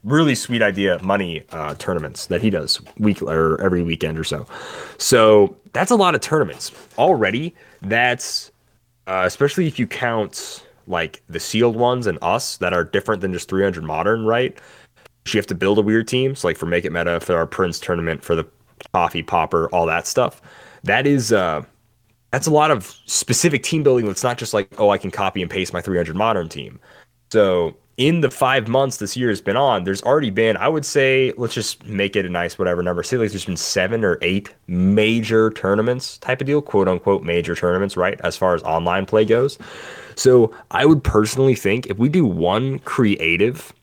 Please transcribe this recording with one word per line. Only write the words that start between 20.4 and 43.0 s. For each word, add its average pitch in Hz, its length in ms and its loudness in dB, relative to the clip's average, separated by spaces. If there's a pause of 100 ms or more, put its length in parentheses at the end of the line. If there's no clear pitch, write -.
That 120 240 0
is, 123 260 2
uh, 85 300 0 (680)
that's 139 140 -4
a 160 60 0
lot 151 180 4
of 113 260 -2 (120)
specific - 560 0
team 160 180 -2
building. 127 240 4
That's 98 180 -4
not 120 140 0
just - 160 -8
like, 101 240 0
"Oh, 104 140 4
I 98 80 2
can 95 100 -6
copy 95 320 -4
and 87 80 -4
paste 92 240 -4
my 87 80 -4
three 90 160 -2
hundred 82 180 -2
modern 101 320 0
team." 69 320 -14 (520)
So 90 440 4 (220)
in 156 220 2
the 139 100 2
five 131 380 0
months 131 300 0
this - 180 -8
year 123 140 0
has 98 100 0
been 98 160 -2
on, 117 300 2
there's 98 180 -4
already 139 260 2
been, 110 280 2
I 113 100 0
would 151 180 -2
say, 131 520 2
let's 120 160 -6
just - 320 -6
make 101 320 -2
it 95 80 0
a 90 40 -8
nice 87 300 -4
whatever 90 240 0
number. 87 200 -2
Say, - 120 -4
like, 113 140 0
there's 98 160 -8
been 92 100 -4
seven 101 480 -2
or 90 180 2
eight 95 320 -2 (140)
major 110 840 2
tournaments 107 640 -2
type - 240 -4
of 135 40 -4
deal, 143 160 0
quote 98 280 2
unquote 92 340 0
major 85 320 -2
tournaments, 92 400 -2
right? 90 260 0
As 87 140 -4
far 92 180 2
as 82 100 0
online 85 420 0
play 110 180 2
goes. 117 340 2 (580)
So 123 380 6 (180)
I 123 140 2
would 151 180 6
personally 120 520 2
think 113 320 -2
if 98 100 -4
we 123 120 4
do 165 160 4
one 101 540 0
creative 101 1040 0